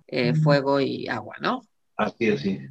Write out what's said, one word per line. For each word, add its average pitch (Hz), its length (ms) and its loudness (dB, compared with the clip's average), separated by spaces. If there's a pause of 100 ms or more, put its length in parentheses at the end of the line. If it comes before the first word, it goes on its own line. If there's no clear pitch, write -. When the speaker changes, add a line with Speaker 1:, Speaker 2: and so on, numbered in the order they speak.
Speaker 1:
eh, 120 260 0
Speaker 2:
Ujú. 156 100 2
Speaker 1:
fuego 139 380 4
y 127 280 -4
agua, - 340 -8
¿no? 240 200 -2 (340)
Speaker 2:
Así 107 300 -2
es, 104 140 2
sí. 98 180 -2 (120)